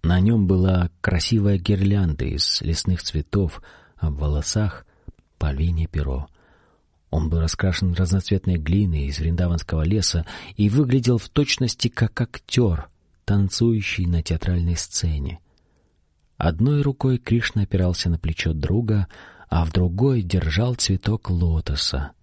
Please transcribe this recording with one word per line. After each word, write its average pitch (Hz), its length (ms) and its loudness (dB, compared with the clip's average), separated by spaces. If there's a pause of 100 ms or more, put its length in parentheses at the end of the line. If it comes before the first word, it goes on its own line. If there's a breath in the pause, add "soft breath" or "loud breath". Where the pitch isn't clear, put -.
На 87 180 2
нем 104 280 4
была 92 420 2 (100)
красивая 101 600 0
гирлянда 95 640 0
из - 360 -2
лесных 85 420 -2
цветов, - 580 -2 (360 loud breath)
а 80 120 -2
в 71 80 -4
волосах 73 720 -2 (500 loud breath)
павлинье 80 480 0
перо. 69 420 -4 (840 soft breath)
Он 78 160 0
был 82 120 0
раскрашен 87 520 0
в 85 60 -2
разноцветной 92 560 0
глины 82 500 0
из 69 140 -6
вриндаванского 85 640 0
леса 90 420 0 (300 loud breath)
и 104 120 2
выглядел 123 520 2
в - 100 -12
точности - 580 -2
как - 320 -2
актер, 107 680 -2 (340)
танцующий 101 840 0
на 85 160 0
театральной 85 520 -2
сцене. 76 640 -4 (1000)
Одной 113 440 2
рукой 131 380 0
Кришна 113 420 0
опирался 90 480 0
на 82 80 0
плечо 80 360 -2
друга, 101 540 0 (400 loud breath)
а 82 160 0
в 80 80 -2
другой 95 520 2
держал 90 500 0
цветок - 560 -2
лотоса. 80 920 0